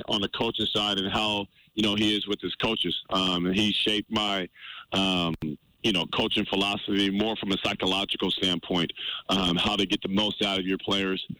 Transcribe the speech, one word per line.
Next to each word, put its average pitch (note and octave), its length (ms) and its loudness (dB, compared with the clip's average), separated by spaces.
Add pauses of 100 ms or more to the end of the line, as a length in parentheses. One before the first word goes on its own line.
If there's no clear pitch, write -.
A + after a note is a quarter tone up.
on G#2+ 100 0
the G2 100 -2
coaching A2+ 360 -2
side G#2 320 0
and G2 120 -2
how, G#2 360 -2 (300)
you G#2+ 80 0
know, G#2 120 2
he G#2+ 220 2
is G2+ 100 -4
with G2+ 140 -4
his F2+ 140 -4
coaches. G#2 380 -2 (180)
Um, F#2 340 2
and F#2 100 2
he G#2+ 160 4
shaped G#2 400 0
my, G2+ 380 0 (420)
um, F#2 420 2 (500)
you A2 100 2
know, F2 140 0
coaching A2 360 0
philosophy G2+ 680 0
more G#2+ 280 2
from G2+ 160 -2
a F#2 100 2
psychological G2 680 0
standpoint, F2 600 0 (380)
um, F#2 260 2
how G#2 220 2
to G2+ 80 2
get G#2 160 0
the G2 80 -2
most G#2 340 0
out G2 160 2
of F#2 60 -2
your F#2 140 0
players, G2 460 0 (140)